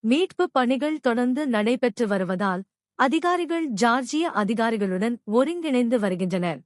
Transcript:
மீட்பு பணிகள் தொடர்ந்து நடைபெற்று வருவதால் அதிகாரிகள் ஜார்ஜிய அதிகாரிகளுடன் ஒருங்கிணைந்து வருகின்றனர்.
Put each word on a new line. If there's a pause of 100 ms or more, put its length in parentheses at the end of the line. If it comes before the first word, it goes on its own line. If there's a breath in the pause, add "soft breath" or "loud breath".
மீட்பு
பணிகள்
தொடர்ந்து
நடைபெற்று
வருவதால் (360)
அதிகாரிகள்
ஜார்ஜிய
அதிகாரிகளுடன்
ஒருங்கிணைந்து
வருகின்றனர்.